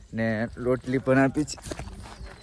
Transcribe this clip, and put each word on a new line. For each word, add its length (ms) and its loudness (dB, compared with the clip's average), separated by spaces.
ને 80 2
રોટલી 400 2
પણ 160 6
આપી 240 2
છે 120 -10